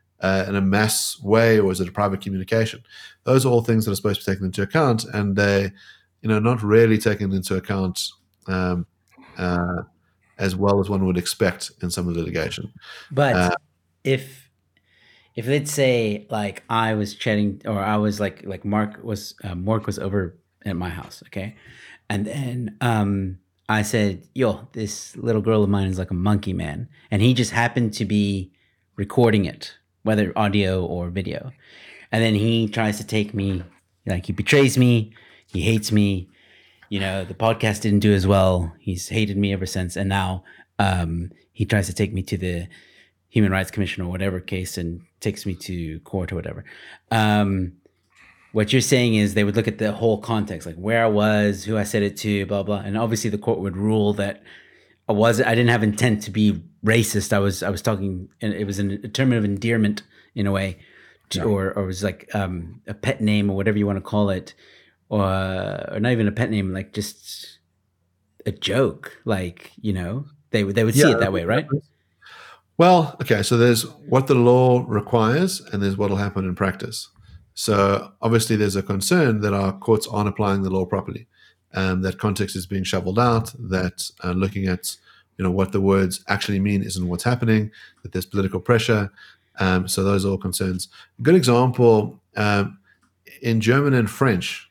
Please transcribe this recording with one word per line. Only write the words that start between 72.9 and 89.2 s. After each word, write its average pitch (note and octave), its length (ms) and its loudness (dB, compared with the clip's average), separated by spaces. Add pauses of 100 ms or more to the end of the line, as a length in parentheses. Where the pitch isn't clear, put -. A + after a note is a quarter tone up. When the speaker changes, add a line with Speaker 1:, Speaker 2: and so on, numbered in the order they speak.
Speaker 1:
okay, G#2+ 200 2
so A#2+ 140 2
there's A#2 260 4 (260)
what C3+ 180 2
the C#3+ 80 4
law B2 540 6
requires B2 720 0
and G2+ 220 -6
there's G2 140 0
what'll G2 200 -2
happen G2 300 -2
in F2+ 100 -4
practice. - 520 -4 (440)
So G2 580 2 (120)
obviously A2+ 340 2
there's G2+ 200 0
a F#2+ 60 0
concern G#2+ 580 2
that G2+ 120 0
our G2 240 0
courts G#2+ 300 2
aren't G#2 240 -2
applying G2 320 0
the F#2+ 80 -2
law F#2 160 -2
properly, - 400 -6 (480)
um, F#2 280 -2
that F#2 160 -4
context G2 380 -4
is F2+ 100 -8
being F#2+ 180 -6
shoveled F#2 340 -2
out, A2+ 400 2
that, F#2 520 -4 (140)
uh, F2+ 60 -2
looking F#2+ 360 -2
at, - 300 -4 (400)
you F#2 80 -4
know, F#2 60 2
what F#2 220 0
the G2 80 0
words F#2+ 480 2
actually G2+ 300 -2
mean G2 240 0
isn't F2+ 240 -4
what's F2 180 -4
happening, A2+ 460 2 (320)
that - 100 -16
there's F#2 120 -4
political F#2+ 360 -2
pressure. A2 500 2 (480)